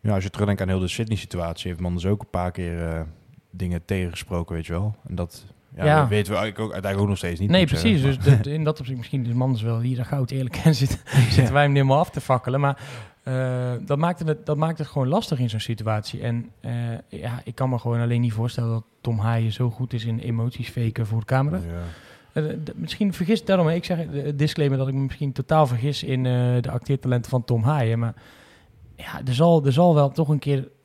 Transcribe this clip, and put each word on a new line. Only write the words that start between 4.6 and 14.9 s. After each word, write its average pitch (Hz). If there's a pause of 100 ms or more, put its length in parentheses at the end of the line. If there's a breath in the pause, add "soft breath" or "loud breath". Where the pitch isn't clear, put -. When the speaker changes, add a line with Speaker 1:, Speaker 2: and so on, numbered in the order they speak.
Speaker 1:
je 85
wel. 104 (120)
En 90
dat, 87 (300)
ja, 151
Speaker 2:
Ja. 151
Speaker 1:
dat 135
weten 104
we 104
eigenlijk 104
ook, -
uiteindelijk 98
ook 104
nog 98
steeds 87
niet, 101
Speaker 2:
Nee, 185
Speaker 1:
moet 139
ik 165
Speaker 2:
precies. 185
Speaker 1:
zeggen. 135
Speaker 2:
Dus 139
dat, 101
in 151
dat 151
opzicht 127
misschien 120
is 120
Manders 127
wel 113
hier 123
goud 135
eerlijk 131
<laughs> -
en 160
zit, 127
Speaker 1:
<laughs> -
Ja. 135 (100)
Speaker 2:
zitten 110
wij 143
hem 143
helemaal 139
af 175
te -
fakkelen. 127
Maar, 139 (460 loud breath)
eh, 127 (140)
dat 143
maakt 170
het, 151
dat 151
maakt 160
het 147
gewoon 131